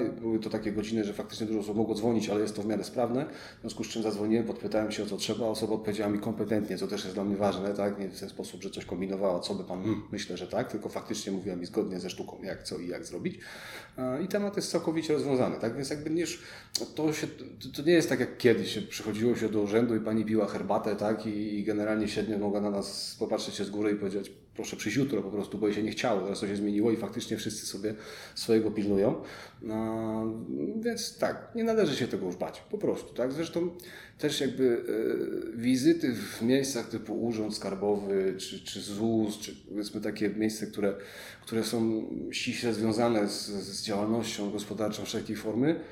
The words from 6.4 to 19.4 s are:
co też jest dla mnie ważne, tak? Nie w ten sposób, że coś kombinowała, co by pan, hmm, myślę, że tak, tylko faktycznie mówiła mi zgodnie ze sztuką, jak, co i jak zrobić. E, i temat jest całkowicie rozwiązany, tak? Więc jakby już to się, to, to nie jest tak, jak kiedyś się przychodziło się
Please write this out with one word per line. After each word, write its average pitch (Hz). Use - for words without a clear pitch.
co 95
też 101
jest 92
dla 101
mnie 101
ważne, 98
tak? 101
Nie 98
w 90
ten 98
sposób, 95
że 98
coś 92
kombinowała, 95
co 101
by 92
pan, 92
hmm, 107
myślę, 98
że 90
tak, 107
tylko -
faktycznie -
mówiła 95
mi 87
zgodnie 92
ze 92
sztuką, -
jak, 90
co -
i 87
jak -
zrobić. 87
E, 127
i 190
temat 202
jest -
całkowicie 160
rozwiązany, 127
tak? 117
Więc 135
jakby 156
już -
to 156
się, 151
to, 123
to 147
nie 160
jest 165
tak, 127
jak 120
kiedyś 104
się 107
przychodziło 110
się 110